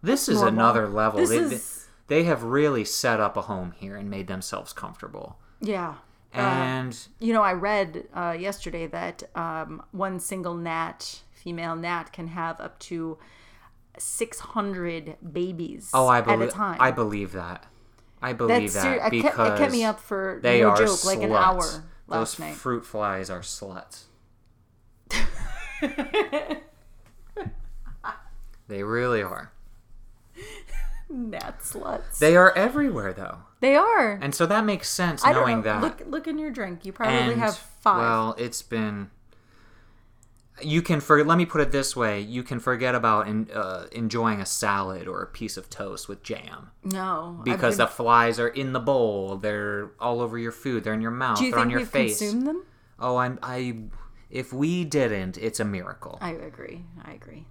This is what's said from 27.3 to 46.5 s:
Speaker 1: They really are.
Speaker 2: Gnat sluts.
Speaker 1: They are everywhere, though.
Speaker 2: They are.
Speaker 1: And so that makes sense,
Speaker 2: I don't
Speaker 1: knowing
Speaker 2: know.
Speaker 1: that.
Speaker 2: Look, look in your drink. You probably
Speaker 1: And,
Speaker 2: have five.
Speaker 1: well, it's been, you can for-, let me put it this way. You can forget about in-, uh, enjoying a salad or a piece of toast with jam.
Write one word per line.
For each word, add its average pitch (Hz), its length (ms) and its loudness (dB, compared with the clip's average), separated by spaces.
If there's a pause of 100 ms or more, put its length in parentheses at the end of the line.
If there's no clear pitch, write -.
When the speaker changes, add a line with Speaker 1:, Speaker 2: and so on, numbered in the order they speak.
Speaker 1:
They 101 140 -6
really 117 400 0
are. - 280 -8 (1600)
Speaker 2:
Gnat 240 520 -8
sluts. - 580 -8
Speaker 1:
They 156 180 8
are 180 180 10
everywhere, 202 600 0
though. 90 240 -10 (220)
Speaker 2:
They 269 160 6
are. 311 440 4
Speaker 1:
And 139 140 -2
so 170 100 4
that 208 220 2
makes 202 240 -2
sense, 175 340 -2
Speaker 2:
I 277 80 8
don't 131 100 6
Speaker 1:
knowing 120 160 4
Speaker 2:
know. 107 40 -2
Speaker 1:
that. 107 180 0
Speaker 2:
Look, - 260 -2
look 320 220 -6
in 302 80 -4
your 311 140 -6
drink. 190 340 -8
You 190 80 -10
probably 240 400 0
Speaker 1:
And, 233 80 0
Speaker 2:
have 214 160 0
five. - 420 2
Speaker 1:
well, 113 380 2
it's 117 240 -6
been, 104 500 -4 (1500)
you 151 220 2
can 165 180 2
for-, 147 240 8
let 165 140 6
me 175 80 4
put 160 160 2
it 135 100 4
this 139 240 0
way. 107 240 2
You 117 220 -6
can 123 180 -6
forget 127 340 0
about 110 320 4
in-, 107 280 -2
uh, 92 380 -6
enjoying 113 500 0
a 95 40 -6
salad 95 600 -2
or 92 140 -6
a 92 40 -8
piece - 300 -10
of 92 140 -14
toast 101 360 -10
with 101 160 -12
jam. - 480 -12 (140)